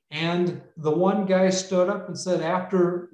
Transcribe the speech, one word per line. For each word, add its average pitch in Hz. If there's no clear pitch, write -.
and 170
the 156
one 190
guy 185
stood 185
up 196
and 170
said 175
after 180